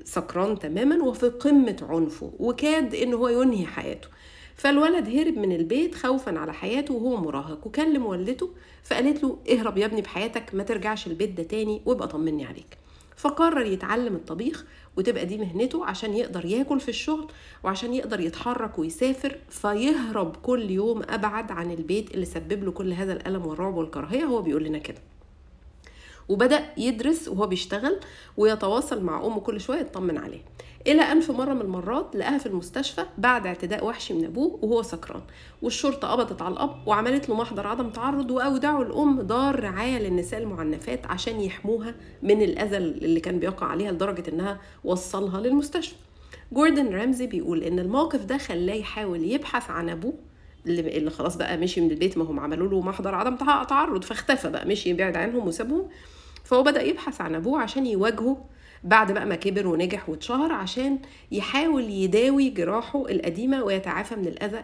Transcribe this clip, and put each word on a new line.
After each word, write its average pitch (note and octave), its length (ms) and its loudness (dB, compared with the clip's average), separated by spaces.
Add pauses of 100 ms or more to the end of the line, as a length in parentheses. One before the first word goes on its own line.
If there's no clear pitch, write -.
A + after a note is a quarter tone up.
سكران F#3+ 540 -2
تماما A#3+ 460 2
وفي B3 240 2
قمة A#3+ 600 4
عنفه، D#3+ 500 -2
وكاد C4 560 2
إن B3 200 0
هو A#3+ 140 2
ينهي A#3+ 380 4
حياته. - 420 -8 (480)
فالولد C#4+ 520 4
هرب D4+ 300 2
من G3 140 2
البيت A3 420 0
خوفا B3+ 440 -2
على D#3 160 -4
حياته B3+ 400 -2
وهو A#3+ 220 0
مراهق، D3+ 500 -6
وكلم C#4+ 400 2
والدته G#3 440 -2 (320)
فقالت C#4+ 400 2
له: C4 160 0 (120)
"اهرب A3 280 4
يا G#3+ 80 4
ابني G#3+ 160 0
بحياتك، G#3+ 520 -6
ما G3 80 0
ترجعش G#3+ 440 -2
البيت F#3 240 -2
ده F3 120 -6
تاني، G#3+ 440 -2
وابقى A#3+ 220 0
طمني D3+ 360 -2
عليك." - 340 -16 (380)
فقرر D4+ 500 2
يتعلم G3+ 480 -2
الطبيخ F3 500 -6 (320)
وتبقى F#3+ 300 0
دي G3+ 120 -4
مهنته G#3+ 480 -2
عشان G#3 280 -4
يقدر F3+ 300 -2
ياكل C4 360 0
في - 80 -6
الشغل، D4+ 380 -4 (380)
وعشان G3 300 -2
يقدر A3 260 -2
يتحرك A3 580 -4
ويسافر، C4 580 -2 (120)
فيهرب G#3+ 960 0
كل A#3+ 280 0
يوم G#3+ 380 0
أبعد G#3+ 440 -2
عن E3+ 180 -4
البيت F3 440 -4
اللي F#3 120 -2
سبب F3 380 -6
له F#3 60 -2
كل F#3 220 -4
هذا F#3+ 200 -2
الألم F3+ 340 -4
والرعب F3 280 -4
والكراهية. D#3+ 500 -2
هو A#3+ 180 0
بيقول D#3 220 0
لنا D#3 140 -4
كده. - 200 -10 (1300)
وبدأ B3+ 360 4 (120)
يدرس B3+ 520 0
وهو G3 180 0
بيشتغل، G#3 540 -2 (360)
ويتواصل G#3+ 680 2
مع E3 220 -2
أمه G#3+ 140 -2
كل G#3 200 -4
شوية C#4+ 200 -2
يطمن F#3 380 -2
عليها، - 240 -10 (440)
إلى D4+ 160 8
أن D#4 180 6
في D#4+ 120 0
مرة C4 220 0
من B3 60 0
المرات G3 560 -2
لقاها C4+ 220 0
في C4+ 80 -4
المستشفى G#3+ 600 -4 (120)
بعد A#3 280 2
اعتداء F3+ 400 -4
وحشي A3+ 280 -6
من E3 100 2
أبوه B3 380 -2
وهو A3+ 200 2
سكران، - 380 -8 (420)
والشرطة C4+ 460 0
قبضت G#3+ 340 0
على F3+ 100 -2
الأب - 360 -4
وعملت A#3+ 400 2
له A3 60 2
محضر G#3+ 320 -2
عدم A#3 240 -2
تعرض، B3+ 400 -2
وأودعوا C4+ 540 2
الأم C#4 360 4
دار B3+ 400 2
رعاية A3 380 -2
للنساء F#3 440 -2
المعنفات D#3+ 640 -4
عشان G#3+ 340 -4
يحموها G#3+ 540 -2 (280)
من G#3 200 6
الأذى G3+ 340 0
اللي E3 440 2
كان F3+ 180 -2
بيقع F3 280 -2
عليها، F3+ 260 -2
لدرجة F3 380 -2
إنها F#3+ 300 -2 (240)
وصلها F#3+ 560 -2
للمستشفى. C#4+ 540 2 (580)
جوردن C#4 420 4
رامزي B3 320 0
بيقول F3 360 -2
إن F3 160 0
الموقف B3 460 2
ده C4 140 -2
خلاه F3+ 360 -2
يحاول G3 500 -4
يبحث A#3+ 460 -2
عن E3+ 180 -4
أبوه E3+ 260 -4 (520)
اللي، E3+ 320 0
اللي D#3 120 0
خلاص F3 260 -4
بقى E3 200 -2
مشي F3+ 240 0
من E3+ 100 6
البيت، E3+ 280 0
ما D#3+ 60 0
هم D3+ 160 -4
عملوا D#3+ 280 -2
له F#3+ 120 2
محضر F#3+ 340 -4
عدم A#3+ 220 0
تع-، C#4 280 4
تعرض، C#4 400 2
فاختفى C4 460 0
بقى، - 180 -4
مشي G3+ 240 0
بعد F3 240 0
عنهم G#3+ 320 0
وسابهم. C#4+ 400 -2 (560)
فهو B3+ 180 6
بدأ C#4 200 6
يبحث - 380 -2
عن E3 140 -2
أبوه A#3 260 0
عشان B3+ 260 0
يواجهه A3+ 580 2 (400)
بعد G3+ 280 6
بقى G3+ 140 0
ما F#3+ 80 0
كبر F#3+ 320 0
ونجح F3+ 420 0
واتشهر، B3+ 440 0
عشان B3+ 460 -2 (340)
يحاول C4 580 2
يداوي A3+ 600 6
جراحه G#3+ 580 -2
القديمة G3+ 560 0
ويتعافى G3 520 -2
من F#3+ 100 -2
الأذى G#3 380 -6